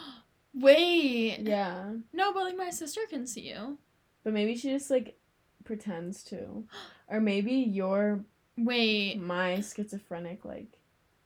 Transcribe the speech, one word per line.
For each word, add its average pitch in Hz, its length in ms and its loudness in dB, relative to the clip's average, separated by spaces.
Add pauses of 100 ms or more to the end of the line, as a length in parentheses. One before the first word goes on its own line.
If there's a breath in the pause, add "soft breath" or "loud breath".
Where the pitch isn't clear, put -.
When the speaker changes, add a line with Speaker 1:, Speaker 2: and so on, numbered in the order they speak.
(160 loud breath)
Speaker 1:
<gasps> - 380 -20
Wait. 277 880 6
Speaker 2:
Yeah. 202 480 -2 (240)
Speaker 1:
No, 392 180 2
but, 381 120 -2
like, 370 120 -6
my 359 140 -6
sister 330 400 -8
can 254 160 -8
see - 160 -10
you. 262 340 -10 (480)
Speaker 2:
But 214 80 0
maybe 214 240 2
she 269 140 -4
just, 277 200 -2
like, - 280 0 (460)
pretends 196 600 -8
to. 208 400 -12 (220 loud breath)
<gasps> - 220 -20
Or 214 120 -2
maybe 202 320 2
you're 202 720 2 (320)
Speaker 1:
Wait. 220 640 2
Speaker 2:
my 180 400 0
schizophrenic, 202 840 -8
like - 360 -14 (460)